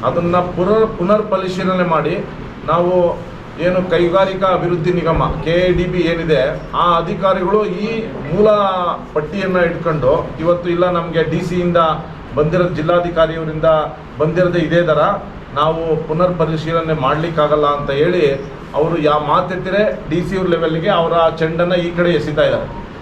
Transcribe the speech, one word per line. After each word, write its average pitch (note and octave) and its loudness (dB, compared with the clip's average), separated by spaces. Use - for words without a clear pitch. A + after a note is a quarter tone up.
ಅದನ್ನ E3+ 0
ಪುನರ್, G3+ 0
ಪುನರ್ G3 2
ಪರಿಶೀಲನೆ F#3 0
ಮಾಡಿ E3+ 0
ನಾವು F3 2
ಏನು F3+ 0
ಕೈಗಾರಿಕಾ F#3+ 2
ಅಭಿವೃದ್ಧಿ F3 0
ನಿಗಮ D#3+ 0
ಕೆ D#3+ -2
ಎ F3+ 4
ಡಿ F3 2
ಬಿ F3 -2
ಏನಿದೆ D#3+ 0
ಆ E3 4
ಅಧಿಕಾರಿಗಳು F#3+ 0
ಈ G#3 -4
ಮೂಲ D#3+ 2
ಪಟ್ಟಿಯನ್ನ F3+ -2
ಇಟ್ಕೊಂಡು E3 0
ಇವತ್ತು E3+ 0
ಇಲ್ಲ F3 2
ನಮ್ಗೆ E3 0
ಡಿ E3+ -2
ಸಿ F3+ -4
ಇಂದ F3 0
ಬಂದಿರೋ, D#3+ 2
ಜಿಲ್ಲಾಧಿಕಾರಿಯವರಿಂದ D#3+ 0
ಬಂದಿರದೆ F3 2
ಇದೇ D#3+ 2
ದರ D#3 2
ನಾವು D#3+ 0
ಪುನರ್ E3+ 0
ಪರಿಶೀಲನೆ D#3+ 0
ಮಾಡ್ಲಿಕ್ಕಾಗಲ್ಲ D3+ 2
ಅಂತ C#3+ 0
ಹೇಳಿ D3+ 2
ಅವರು D#3+ 0
ಯಾ D3+ 4
ಮಾತೆತ್ತಿರೆ F#3 0
ಡಿ E3+ 0
ಸಿ F#3+ -4
ಅವ್ರ F#3 0
ಲೆವೆಲ್ಗೆ E3 0
ಅವರ E3 2
ಚೆಂಡನ್ನ E3 0
ಈ E3+ 0
ಕಡೆ F3 2
ಎಸಿತಾ D3+ 0
ಇದ್ದಾರೆ. - -2